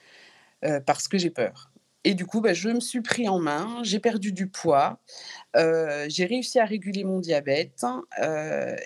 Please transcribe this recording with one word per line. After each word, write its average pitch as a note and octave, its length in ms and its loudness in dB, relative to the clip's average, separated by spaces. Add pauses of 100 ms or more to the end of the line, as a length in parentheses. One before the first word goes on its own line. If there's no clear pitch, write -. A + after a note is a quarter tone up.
(640)
euh, D3 160 0
parce - 260 0
que G3+ 100 0
j'ai F3 120 2
peur. » - 420 -4 (320)
Et F#3+ 120 4
du F#3 100 -4
coup, A3 160 -2
bah, G#3 120 4
je F3 160 -2
me A#3+ 100 0
suis A#3+ 220 -4
pris A3+ 280 0
en F#3+ 80 2
main, E3+ 460 -2
j'ai G#3 160 0
perdu G#3 320 0
du F#3+ 160 -2
poids, D3+ 520 2 (560)
heu, D#3+ 520 4
j'ai E3+ 180 0
réussi B3 340 0
à A3+ 60 6
réguler G3 380 -4
mon F#3+ 160 0
diabète, D3+ 640 0 (340)
heu, D3+ 560 -2 (100)